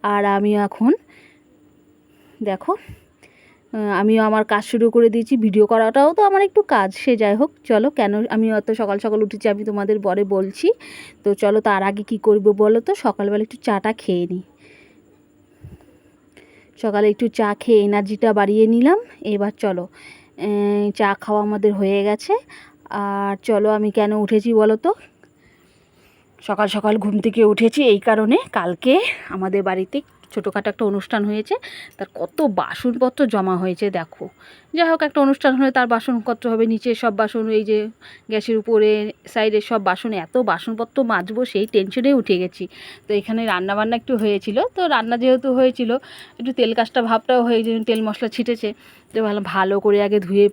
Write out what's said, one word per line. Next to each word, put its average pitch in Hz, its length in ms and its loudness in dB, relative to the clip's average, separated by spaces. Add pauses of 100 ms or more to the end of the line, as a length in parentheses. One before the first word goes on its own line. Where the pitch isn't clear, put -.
আর 202 220 0
আমিও 202 440 2
এখন, 233 240 2 (1600)
দেখো, 190 280 -4
আহ, - 1200 -8
আমিও 220 220 4
আমার 220 220 2
কাজ 214 200 -2
শুরু 226 260 2
করে 233 240 6
দিয়েছি। 233 220 0
ভিডিও 214 300 4
করাটাও 240 500 4
তো 427 60 4
আমার 392 260 4
একটু 415 140 2
কাজ। 208 320 0
সে 247 220 0
যাই 208 240 2
হোক, 302 100 2 (140)
চলো, 226 260 2
কেন 214 360 0
আমি 220 260 0
অত 214 180 -2
সকাল 208 280 -2
সকাল 214 240 0
উঠেছি 208 260 -2
আমি 208 160 -2
তোমাদের 208 360 -2
পরে 202 240 0
বলছি। 196 440 -2 (560)
তো 202 100 0
চলো, 214 260 0
তার 202 220 0
আগে 202 200 -4
কি 214 160 -6
করবো 208 340 4
বলো 214 280 2
তো, 370 140 -2
সকালবেলা 208 480 -2
একটু - 140 -8 (100)
চাটা 214 260 -2
খেয়ে 175 380 -4
নিই। 185 120 -8 (2500)
সকালে 208 260 2
একটু 214 200 0
চা 208 340 -2
খেয়ে 226 240 4
এনার্জিটা 208 460 0
বাড়িয়ে 208 340 4
নিলাম। 247 320 4 (360)
এবার 202 180 -2 (100)
চলো, 180 220 -2
আহ, 202 1120 -4
চা 202 220 2
খাওয়া 208 220 0
আমাদের 208 300 0
হয়ে 196 360 0
গেছে। 214 240 -2 (580)
আর 202 520 -4
চলো, 208 260 0 (100)
আমি 214 120 0
কেন 208 220 0 (120)
উঠেছি 220 300 0
বলো 214 220 4
তো, 339 160 -2 (1600)
সকাল 208 280 0
সকাল 214 180 0 (100)
ঘুম 208 120 -2 (100)
থেকে 220 180 2
উঠেছি 226 400 2
এই 202 240 4
কারণে, 220 280 2 (160)
কালকে 214 480 0 (280)
আমাদের 190 340 -4
বাড়িতে 190 360 -4 (340)
ছোটোখাটো 208 400 -4
একটা - 120 -6
অনুষ্ঠান 202 400 -2
হয়েছে, 214 300 -4 (420)
তার - 180 -12
কত - 280 -6 (180)
বাসনপত্র 247 720 -2
জমা 190 300 -2
হয়েছে 185 360 -4
দেখো। 165 300 -12 (480)
যাই 330 140 2
হোক, 320 120 0
একটা 294 240 -2
অনুষ্ঠান 269 320 2
হলে 269 120 2
তার 254 240 0
বাসনপত্র 226 580 -4
হবে, 226 200 2
নিচে 226 220 -2
সব 226 260 -2
বাসন, 220 280 -2
এই 220 220 0
যে 214 180 0 (420)
গ্যাসের 220 320 -2
উপরে, 214 500 2 (140)
সাইডে 214 340 0
সব 220 280 -2
বাসন, 185 240 -4
এত 175 220 -8 (160)
বাসনপত্র 226 520 -6
মাজবো 214 420 -2
সেই 214 300 -4
টেনশনেই 226 460 0
উঠে 208 220 0
গেছি। 180 220 -8 (420)
তো 214 80 -2
এখানে 226 320 -4
রান্নাবান্না 202 500 -2
একটু 240 200 -4
হয়েছিল, 208 420 -2 (180)
তো 370 40 -4 (140)
রান্না 233 280 -2
যেহেতু 254 260 2 (100)
হয়েছিল, 254 320 0 (480)
একটু 240 140 -6
তেল 233 260 0
কাজটা 233 240 -2
ভাবটাও 233 440 2
হয়ে, 233 200 2
যে 226 60 -2 (160)
তেল 220 140 0
মশলা 214 260 -4
ছিটেছে, 226 400 -4 (460)
তো 220 80 -2
ভালো, 208 180 -2 (140)
ভালো 196 260 0
করে 202 220 2
আগে 202 180 2
ধুয়ে 196 320 2